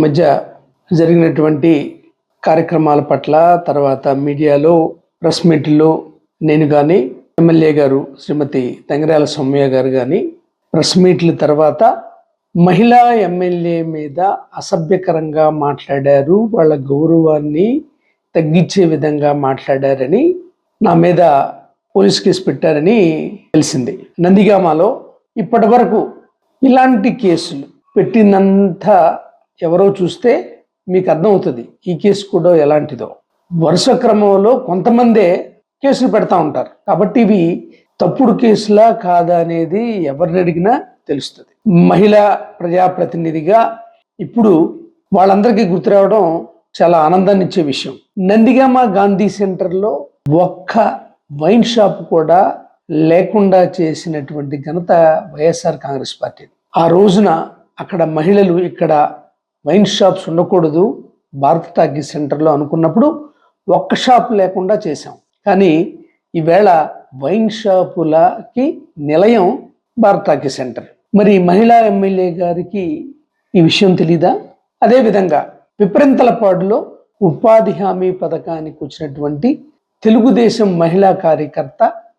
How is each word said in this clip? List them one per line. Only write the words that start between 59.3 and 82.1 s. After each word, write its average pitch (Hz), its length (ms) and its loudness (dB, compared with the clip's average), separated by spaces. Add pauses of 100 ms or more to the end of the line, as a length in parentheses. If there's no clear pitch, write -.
వైన్ 190 240 2
షాప్స్ 190 380 0
ఉండకూడదు 170 520 0 (600)
భారత - 240 0 (100)
టాకీస్ 151 360 -2
సెంటర్లో 151 420 -2
అనుకున్నప్పుడు 160 520 0 (720)
ఒక్క - 260 -4
షాప్ 240 260 2 (100)
లేకుండా 185 360 -2 (100)
చేశాం. 147 280 -10 (320)
కానీ 196 240 2 (720)
ఈవేళ 175 300 4 (540)
వైన్ 208 240 -2 (120)
షాపులకి 180 1080 -2 (440)
నిలయం 190 380 2 (560)
భారత 196 260 2
టాకీస్ 143 320 -4
సెంటర్. 123 260 -12 (320)
మరి 208 160 4 (140)
మహిళా 226 280 4 (140)
ఎమ్మెల్యే 196 360 -2 (140)
గారికి 180 440 -6 (720)
ఈ 175 120 6
విషయం 190 320 2
తెలీదా? 170 320 0 (520)
అదేవిధంగా 202 560 2 (400)
విపరింతలపాడులో 214 960 2 (500)
ఉపాధి 170 520 2
హామీ 185 300 -2 (100)
పథకానికి 156 640 -10
వచ్చినటువంటి 147 640 -6 (520)
తెలుగుదేశం 220 680 2 (120)
మహిళా 190 280 2 (140)
కార్యకర్త 151 640 -2 (280)